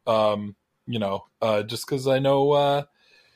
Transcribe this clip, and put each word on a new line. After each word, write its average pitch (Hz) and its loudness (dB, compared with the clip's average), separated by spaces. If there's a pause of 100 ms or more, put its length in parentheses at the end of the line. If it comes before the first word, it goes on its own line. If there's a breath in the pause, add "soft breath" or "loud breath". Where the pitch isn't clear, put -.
Um, 104 0 (300)
you 120 -6
know, 101 -4 (160)
uh, 107 2
just 113 -10
'cause 135 -4
I 131 2
know, 139 2
uh, 143 2 (520)